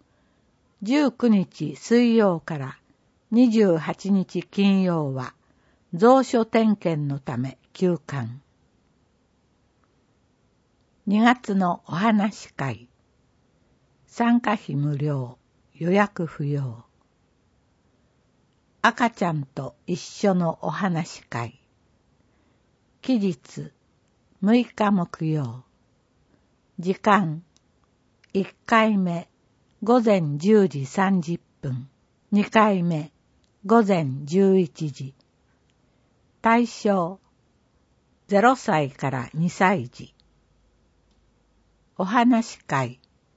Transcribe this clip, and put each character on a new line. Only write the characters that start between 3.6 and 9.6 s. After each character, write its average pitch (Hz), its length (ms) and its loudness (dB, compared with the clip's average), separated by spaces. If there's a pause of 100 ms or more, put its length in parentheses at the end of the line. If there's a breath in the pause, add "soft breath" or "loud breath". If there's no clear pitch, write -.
八 170 340 -6
日 185 320 -2
金 196 380 2
曜 160 340 -2
は、 127 180 -8 (580)
蔵 240 320 6
書 233 220 0
点 220 300 2
検 156 320 -2
の 139 120 -4
た 135 180 -10
め 131 200 -6 (160)
休 180 240 0
館。 123 320 -10 (2750)